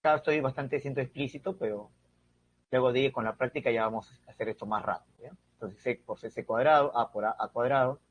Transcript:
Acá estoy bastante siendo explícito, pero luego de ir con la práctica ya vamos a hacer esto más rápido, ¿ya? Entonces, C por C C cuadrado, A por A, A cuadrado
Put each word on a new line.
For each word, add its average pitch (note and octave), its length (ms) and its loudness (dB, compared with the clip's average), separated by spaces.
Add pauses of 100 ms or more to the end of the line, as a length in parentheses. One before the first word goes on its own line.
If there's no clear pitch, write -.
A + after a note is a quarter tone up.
Acá D#3 160 4
estoy D3+ 240 2
bastante C3+ 400 -2
siendo C3+ 220 -4
explícito, C#3+ 560 -6
pero G#2+ 320 -6 (800)
luego B2+ 220 4
de B2+ 80 2
ir C3+ 120 2
con A#2+ 120 -4
la A2 120 -2
práctica B2+ 340 -2
ya A2+ 120 2
vamos A2 280 -4 (160)
a - 40 -20
hacer A2 180 -6
esto A2 160 -8
más G#2 180 -4
rápido, - 380 -6
¿ya? - 160 -18 (180)
Entonces, G2 280 -12
C B2 140 -2
por - 220 -12
C A2+ 120 -10
C B2 160 -12
cuadrado, C#3+ 500 4
A A#2 160 0
por G#2 140 -4
A, A2+ 120 -2
A G#2+ 100 -2
cuadrado B2+ 520 0 (100)